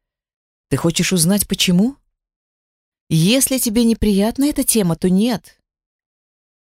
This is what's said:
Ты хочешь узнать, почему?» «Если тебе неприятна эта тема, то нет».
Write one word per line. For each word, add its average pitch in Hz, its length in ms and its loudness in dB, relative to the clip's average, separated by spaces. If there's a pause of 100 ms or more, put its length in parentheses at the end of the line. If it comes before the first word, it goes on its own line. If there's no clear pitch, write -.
(680)
Ты 139 80 -2
хочешь 170 360 -2
узнать, 185 340 0
почему?» 190 480 0 (1120)
«Если 220 480 2
тебе 240 260 0
неприятна 220 640 0
эта 285 180 -2
тема, 180 320 0
то 185 140 -2
нет». 196 500 -2 (1160)